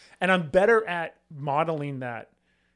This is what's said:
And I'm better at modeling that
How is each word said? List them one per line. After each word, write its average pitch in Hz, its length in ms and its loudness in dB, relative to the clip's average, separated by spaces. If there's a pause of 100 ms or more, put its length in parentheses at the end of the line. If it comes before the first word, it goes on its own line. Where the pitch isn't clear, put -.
(200)
And 185 120 2
I'm 175 180 0
better 220 360 4
at 170 340 -8 (100)
modeling 147 720 -4
that 120 320 -10 (440)